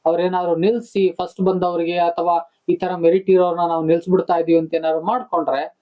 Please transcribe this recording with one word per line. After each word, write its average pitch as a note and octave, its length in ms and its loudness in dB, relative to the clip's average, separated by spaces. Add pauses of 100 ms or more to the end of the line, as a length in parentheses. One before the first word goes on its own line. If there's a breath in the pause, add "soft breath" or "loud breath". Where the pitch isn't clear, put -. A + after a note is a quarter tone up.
ಅವ್ರೇನಾದ್ರು F3 500 0
ನಿಲ್ಸಿ G3+ 600 0
ಫಸ್ಟ್ F3+ 220 -8
ಬಂದವರಿಗೆ F3 580 0
ಅಥವಾ E3+ 540 -2 (160 soft breath)
ಈ E3+ 80 2
ತರ F3+ 180 -4
ಮೆರಿಟ್ F3 360 2
ಇರೋರ್ನ F3+ 300 4
ನಾವು E3 240 0
ನಿಲ್ಸ್ಬಿಡ್ತಾ E3+ 500 2
ಇದೀವಿ E3 240 2
ಅಂತ D#3+ 160 -4
ಏನಾದ್ರು D#3+ 280 -2
ಮಾಡ್ಕೊಂಡ್ರೆ E3 800 -4